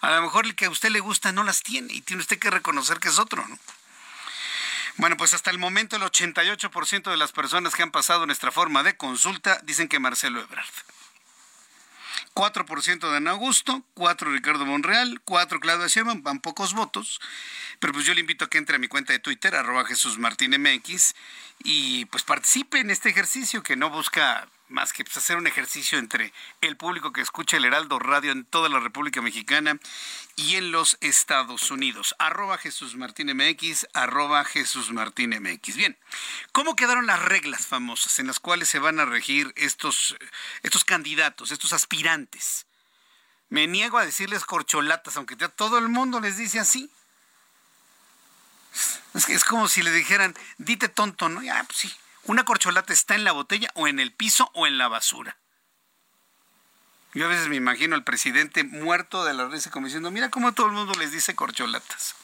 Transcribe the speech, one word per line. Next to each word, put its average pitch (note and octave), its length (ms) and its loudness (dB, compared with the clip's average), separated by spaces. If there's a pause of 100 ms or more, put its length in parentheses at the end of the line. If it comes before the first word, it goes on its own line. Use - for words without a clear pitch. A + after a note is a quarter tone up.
A D3 100 2
lo E3 120 6
mejor G3+ 220 2
el A3 100 -4
que G3 100 0
a F3+ 40 4
usted F3 200 0
le G#3+ 100 2
gusta G3 320 0
no G3 120 0
las G3 200 0
tiene B3 300 -6
y - 80 -8
tiene F#3 200 -6
usted G#3 160 0
que A3 120 2
reconocer F3 500 0
que - 80 -2
es A3+ 100 4
otro, A3+ 300 0
¿no? - 100 -16 (1400)
Bueno, E3 180 4
pues E3 180 4
hasta F3 180 0
el F3+ 60 0
momento F#3+ 380 0
el G#3 80 -2
ochenta F3 400 2
y F3+ 60 4
ocho G3+ 200 -2
por D#3+ 160 -4
ciento F#3+ 260 -2
de E3+ 60 2
las D3+ 140 2
personas D#3 420 0
que F3 100 0
han E3 80 -2
pasado E3 340 2
nuestra D3+ 260 -2
forma D#3 320 2
de F#3+ 140 2
consulta F3 680 0
dicen D3+ 240 -2
que D3 120 0
Marcelo B2 420 -2
Ebrard. - 240 -10 (1700)
Cuatro G3 320 2
por D3 180 -6
ciento E3+ 260 0
de D3 80 2
Ana D3+ 140 0
Augusto, B3+ 600 2
cuatro E3+ 360 2
Ricardo C#3+ 360 2
Monreal, G3+ 580 0
cuatro F3 380 2
Claudia E3+ 260 2
Sheinbaum, A3 360 0
van C#3 180 -4
pocos F#3 320 -4
votos, G#3+ 480 -4 (580)
pero D3 140 0
pues C#3+ 120 -2
yo F3 100 4
le E3+ 60 2
invito E3 220 -2
a D3+ 60 -6
que - 80 2
entre D3+ 180 0
a C3+ 40 2
mi B2 100 -4
cuenta C#3 240 0
de B2 60 2
Twitter, D#3 360 -2
arroba B2+ 300 2
Jesús A#2 320 -2
Martín A#2+ 380 2
M C#3+ 180 6
X, D#3+ 420 0 (480)
y C3 420 0
pues B2 180 -6
participe - 560 2
en G#3+ 100 0
este G3 200 2
ejercicio G3+ 540 0
que C3 140 0
no D3+ 120 0
busca D3 600 0 (200)
más C3+ 220 -2
que, - 120 -8
pues, - 140 -10
hacer E3+ 200 0
un E3+ 80 -2
ejercicio D3 540 -2
entre A2 340 -4 (280)
el D#3 160 -2
público D#3+ 360 -6
que C3 80 -2
escucha - 360 0
el C3+ 80 4
Heraldo C#3+ 340 2
Radio C#3 320 2
en C3 120 -4
toda E3 260 2
la C3+ 100 2
República B2+ 420 -4
Mexicana C3+ 560 0 (580)
y D3+ 200 0
en F3+ 160 -2
los E3 280 2
Estados C3+ 720 0
Unidos. C3 480 -4
Arroba F#3 400 -2
Jesús C3 380 -10
Martín B2+ 340 -8
M C3+ 200 2
X, D#3+ 440 -4
arroba C#3+ 520 2
Jesús B2+ 460 -4
Martín A#2 420 -4
M G2+ 180 -6
X. - 240 -8
Bien, F#3 200 0 (580)
¿cómo D4+ 220 2
quedaron B3 300 2
las F#3+ 160 2
reglas E3 460 0
famosas B2 500 -2
en C3+ 80 -2
las C3 140 -4
cuales F3 280 0
se - 120 0
van D#3 200 0
a D3 60 4
regir C3+ 520 0
estos, C#3+ 580 0 (480)
estos - 200 2
candidatos, D3+ 680 0
estos - 200 -2
aspirantes? D#3 920 -2 (840)
Me D3+ 180 2
niego A3 320 0
a G#3 60 4
decirles G3 380 -4
corcholatas, D#3 760 -2
aunque C3 180 -10
ya D#3+ 140 -2
todo A3 280 0
el A#3 100 2
mundo A#3+ 320 0
les G3+ 180 -4
dice A3+ 220 -4
así. C4 300 0 (2250)
Es - 140 2
que - 80 4
es - 80 4
como A3+ 240 4
si F3 160 4
le E3+ 80 4
dijeran, F#3 440 4 (220)
"Dite A#3 320 -2
tonto", F#3+ 400 0
¿no? - 140 -8
Ya, B3+ 200 -2
pues - 140 -8
sí. - 160 -4 (320)
Una A3+ 200 4
corcholata F#3 480 2
está - 220 4
en G#3 100 2
la F#3 80 4
botella G#3 400 -2
o D#3+ 120 -2
en C#3+ 140 2
el B2+ 140 0
piso - 400 4
o E3 120 2
en C#3 120 4
la B2+ 100 4
basura. - 480 -2 (1800)
Yo D3+ 120 -2
a - 20 2
veces E3+ 220 2
me D3 80 0
imagino B2+ 380 2
al C#3+ 100 -2
presidente D3 580 2
muerto E3+ 600 -2
de D3 80 0
la B2+ 160 -2
risa D3+ 220 -6
como C3+ 160 -6
diciendo, D#3+ 220 -6
"Mira A3+ 200 -2
cómo A#3+ 240 0
todo A#3 140 4
el G#3 40 2
mundo G#3 260 -2
les D#3 140 -2
dice D#3 240 -2
corcholatas". - 880 -6